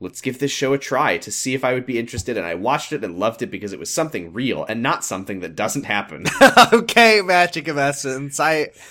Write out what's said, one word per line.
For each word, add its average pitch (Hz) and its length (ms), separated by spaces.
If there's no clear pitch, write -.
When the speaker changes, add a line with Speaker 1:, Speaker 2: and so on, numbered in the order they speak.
Speaker 1:
"Let's 90 200
give 127 180
this 143 140
show 135 220
a 139 40
try 131 380
to - 160
see 131 220
if 131 100
I 127 80
would 123 140
be 120 120
interested," 117 380
and 87 100
I 85 100
watched 131 360
it 143 100
and 90 160
loved 113 220
it 107 100
because 98 220
it 92 60
was - 140
something 98 420
real 101 320
and 117 160
not 143 200
something 95 380
that 85 160
doesn't 113 300
happen. 101 440
<laughs> - 100
Speaker 2:
<laughs> 202 340
Okay, 226 480
Magic 175 460
of 147 100
Essence. 139 600
I, 156 300